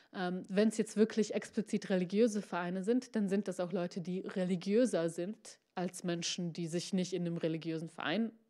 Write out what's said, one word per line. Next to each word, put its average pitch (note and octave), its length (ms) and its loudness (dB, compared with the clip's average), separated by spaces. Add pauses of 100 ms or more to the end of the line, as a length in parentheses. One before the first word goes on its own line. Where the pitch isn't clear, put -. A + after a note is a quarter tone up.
(140)
Ähm, F3+ 340 -2
wenn's G#3+ 300 4
jetzt - 180 -2
wirklich G#3+ 380 4
explizit - 560 -2
religiöse G3+ 500 4
Vereine F3+ 420 -4
sind, A#3+ 340 0
dann G#3 120 2
sind G3 200 0
das F#3 120 -2
auch F3 120 -2
Leute, F3 280 -2
die F3+ 200 -4
religiöser F#3 880 2
sind F3+ 480 -6 (160)
als F3+ 300 -4
Menschen, E3+ 500 -2
die E3+ 140 -4
sich E3 260 -4
nicht F3+ 180 0
in F3 140 0
einem E3+ 100 -2
religiösen D#3+ 540 -2
Verein, G#3+ 420 -2 (180)